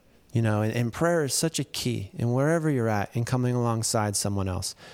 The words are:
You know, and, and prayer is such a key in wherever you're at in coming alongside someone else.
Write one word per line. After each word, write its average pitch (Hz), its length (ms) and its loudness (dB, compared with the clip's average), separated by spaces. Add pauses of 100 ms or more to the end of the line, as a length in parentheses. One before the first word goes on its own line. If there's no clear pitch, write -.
(320)
You 117 80 2
know, 107 220 2
and, 110 100 0
and 117 180 -2
prayer 165 340 2
is 131 100 -2
such - 240 -2
a 143 60 -2
key 113 500 -6
in 117 180 0
wherever 156 380 2
you're 120 180 2
at 104 260 0
in 120 120 0
coming 123 280 0
alongside 113 640 0
someone 101 320 -2
else. 92 260 -4 (200)